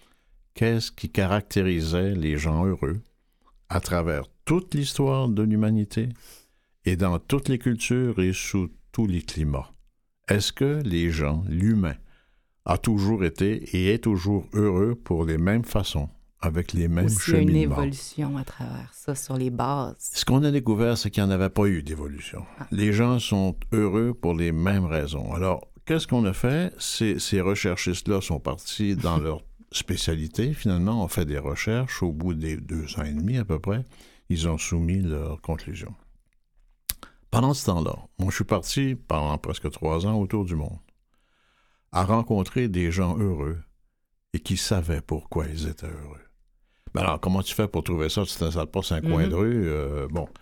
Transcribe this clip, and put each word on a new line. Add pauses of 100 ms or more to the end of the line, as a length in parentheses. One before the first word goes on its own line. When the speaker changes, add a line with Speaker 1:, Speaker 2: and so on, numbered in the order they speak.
(540)
Speaker 1:
qu'est-ce
qui
caractérisait
les
gens
heureux (680)
à
travers (220)
toute
l'histoire
de
l'humanité (800)
et
dans
toutes
les
cultures
et
sous (220)
tous
les
climats. (580)
Est-ce
que
les
gens,
l'humain, (680)
a
toujours
été
et
est
toujours
heureux
pour
les
mêmes
façons, (320)
avec
les
mêmes
Speaker 2:
Aussi,
il
y
a
Speaker 1:
cheminements ?
Speaker 2:
une
évolution
à
travers
ça,
sur
les
bases.
Speaker 1:
Ce
qu'on
a
découvert,
c'est
qu'il
n'y
en
avait
pas
eu
d'évolution. (140)
Speaker 2:
Ah.
Speaker 1:
Les
gens
sont (180)
heureux
pour
les
mêmes
raisons.
Alors, (160)
qu'est-ce
qu'on
a
fait ?
Ces,
ces
recherchistes-là
sont
partis
dans
Speaker 2:
<laughs>
Speaker 1:
leur (280)
spécialité.
Finalement,
on
fait
des
recherches.
Au
bout
des
deux
ans
et
demi
à
peu
près, (460)
ils
ont
soumis
leurs
conclusions. (1400)
Pendant
ce
temps-là, (240)
moi,
je
suis
parti (120)
pendant
presque
trois
ans
autour
du
monde (1160)
à
rencontrer
des
gens
heureux (720)
et
qui
savaient
pourquoi
ils
étaient
heureux. (720)
Ben
alors,
comment
tu
fais
pour
trouver
ça ?
Tu
t'installes
pas
sur
un
coin
Speaker 2:
Mhm.
Speaker 1:
de
rue,
euh,
bon. (160)